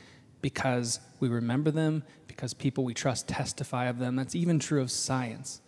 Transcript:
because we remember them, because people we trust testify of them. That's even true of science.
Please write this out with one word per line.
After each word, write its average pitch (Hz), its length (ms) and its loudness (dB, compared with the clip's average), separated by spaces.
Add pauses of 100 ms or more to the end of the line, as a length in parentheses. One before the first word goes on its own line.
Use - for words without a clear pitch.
(400)
because 123 600 0 (200)
we 131 80 2
remember 120 420 2
them, 156 320 2 (240)
because - 280 -8
people 139 280 0
we 123 120 -2
trust 120 340 0
testify 127 580 -2
of 120 120 0
them. 127 180 0
That's 131 180 -2
even 170 240 4
true 143 220 2
of 127 100 0
science. 127 760 -2